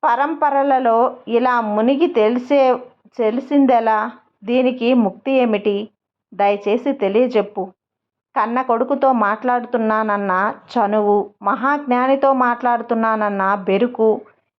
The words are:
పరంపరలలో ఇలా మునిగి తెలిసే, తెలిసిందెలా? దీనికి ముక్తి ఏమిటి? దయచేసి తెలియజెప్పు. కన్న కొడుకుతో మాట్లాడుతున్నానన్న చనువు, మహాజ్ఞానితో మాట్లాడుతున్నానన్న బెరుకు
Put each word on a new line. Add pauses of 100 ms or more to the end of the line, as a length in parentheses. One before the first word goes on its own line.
పరంపరలలో (100)
ఇలా
మునిగి
తెలిసే, (380)
తెలిసిందెలా? (320)
దీనికి
ముక్తి
ఏమిటి? (440)
దయచేసి
తెలియజెప్పు. (640)
కన్న
కొడుకుతో
మాట్లాడుతున్నానన్న (120)
చనువు, (140)
మహాజ్ఞానితో
మాట్లాడుతున్నానన్న
బెరుకు (380)